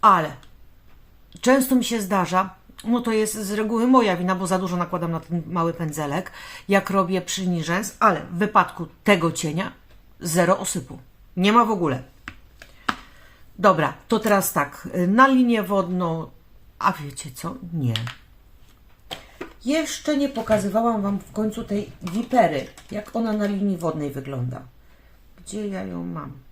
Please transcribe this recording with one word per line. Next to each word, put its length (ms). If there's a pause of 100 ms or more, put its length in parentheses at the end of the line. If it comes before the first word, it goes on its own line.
Ale 340 (1040)
często 340
mi 80
się 180
zdarza, 480 (340)
no 180
to 100
jest 220
z 180
reguły 360
moja 300
wina, 180
bo 120
za 120
dużo 180
nakładam 340
na 80
ten 280
mały 260
pędzelek, 580 (360)
jak 220
robię 320
przy 200
linii 220
rzęs, 360
ale 220
w 120
wypadku 540 (160)
tego 280
cienia 400 (480)
zero 400
osypu. 380 (400)
Nie 160
ma 120
w 60
ogóle. 320 (1600)
Dobra, 340 (140)
to 120
teraz 340
tak, 340 (200)
na 200
linię 360
wodną, 680 (500)
a 140
wiecie 380
co? 240 (180)
Nie. 200 (1700)
Jeszcze 520
nie 120
pokazywałam 720
Wam 180
w 120
końcu 320
tej 280 (100)
wipery, 680 (240)
jak 240
ona 180
na 120
linii 320
wodnej 340
wygląda. 500 (760)
Gdzie 300
ja 160
ją 200
mam? 280 (200)